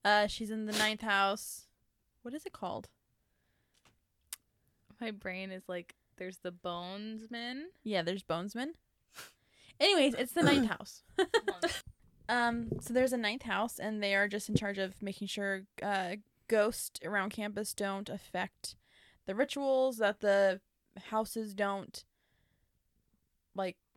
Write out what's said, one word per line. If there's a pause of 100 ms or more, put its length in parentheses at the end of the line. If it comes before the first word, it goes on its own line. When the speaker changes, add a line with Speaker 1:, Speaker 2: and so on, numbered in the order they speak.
Speaker 1:
Uh,
she's
in
the
ninth
house. (560)
What
is
it
called? (2000)
Speaker 2:
My
brain
is
like, (220)
there's
the
bonesmen. (200)
Speaker 1:
Yeah,
there's
bonesmen. (1080)
Anyways,
it's
the
ninth
Speaker 2:
<clears throat>
Speaker 1:
house. (160)
<laughs> (480)
Um, (100)
so
there's
a
ninth
house,
and
they
are
just
in
charge
of
making
sure, (200)
uh, (320)
ghosts
around
campus
don't
affect (480)
the
rituals,
that
the (480)
houses
don't, (1500)
like, (220)